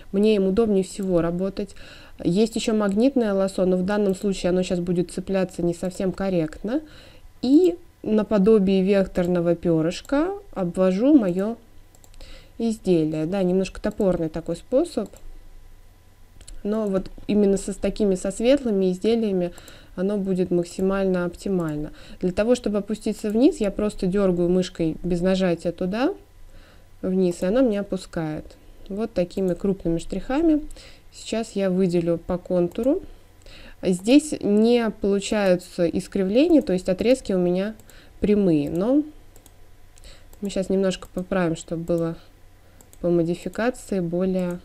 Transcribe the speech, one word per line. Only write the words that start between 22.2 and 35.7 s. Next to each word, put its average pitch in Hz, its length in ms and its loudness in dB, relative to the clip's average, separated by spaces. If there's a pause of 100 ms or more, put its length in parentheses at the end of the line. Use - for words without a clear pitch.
Для 180 120 0
того, 226 220 2
чтобы 208 240 -2
опуститься 214 520 -4
вниз, 254 280 4
я 202 120 -2
просто 208 360 -4
дергаю 180 420 0
мышкой 175 540 -2
без 175 180 -2
нажатия 185 520 0
туда, 226 420 -2 (880)
вниз, 185 400 0
и 185 40 0
она 220 140 2
меня 208 200 2
опускает. 175 640 -6 (440)
Вот 208 240 -6
такими 180 420 -2
крупными 175 440 -2
штрихами. 294 640 0 (500)
Сейчас - 400 -6
я 196 160 0
выделю 175 480 2
по 180 220 -4
контуру. 226 640 0 (800)
Здесь 208 580 4
не 220 500 4 (100)
получаются 196 840 0